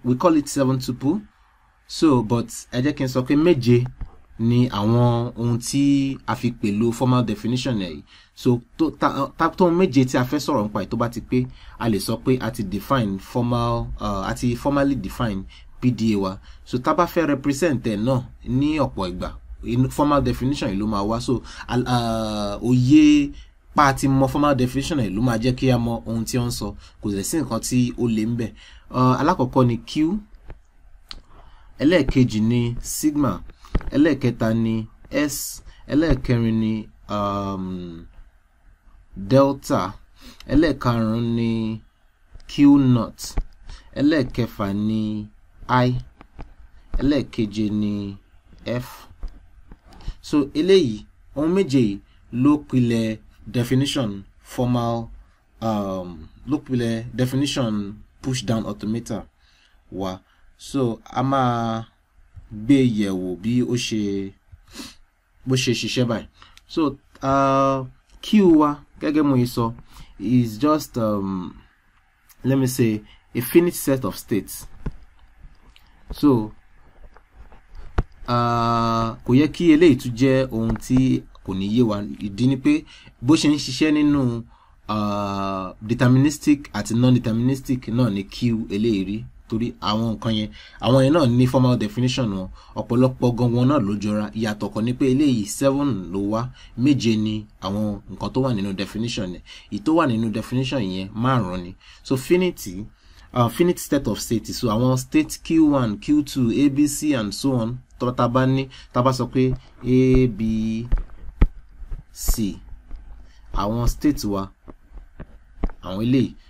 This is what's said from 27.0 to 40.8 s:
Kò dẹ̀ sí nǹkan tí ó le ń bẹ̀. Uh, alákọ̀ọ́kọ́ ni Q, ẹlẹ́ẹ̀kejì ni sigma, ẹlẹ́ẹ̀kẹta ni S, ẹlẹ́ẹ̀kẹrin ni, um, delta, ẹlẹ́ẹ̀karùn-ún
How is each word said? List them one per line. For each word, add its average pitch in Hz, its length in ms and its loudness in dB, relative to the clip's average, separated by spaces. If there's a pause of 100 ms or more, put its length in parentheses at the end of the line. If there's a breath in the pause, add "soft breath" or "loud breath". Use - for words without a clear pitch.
Kò 104 100 -4
dẹ̀ 98 120 -2
sí 165 140 -2
nǹkan 123 220 -2
tí 123 380 0
ó 120 100 0
le 110 180 0
ń 117 120 -2
bẹ̀. 107 140 -6 (380 loud breath)
Uh, 127 300 4
alákọ̀ọ́kọ́ 135 480 2
ni 117 100 0
Q, - 140 -16 (1900 soft breath)
ẹlẹ́ẹ̀kejì 127 640 4
ni 120 400 0
sigma, 147 600 -2 (520 soft breath)
ẹlẹ́ẹ̀kẹta 127 580 2
ni 113 340 -2 (240)
S, 143 500 -4 (260 soft breath)
ẹlẹ́ẹ̀kẹrin 123 720 2
ni, 110 300 -2 (200)
um, 95 960 -6 (1120)
delta, 135 800 2 (540 loud breath)
ẹlẹ́ẹ̀karùn-ún 117 880 0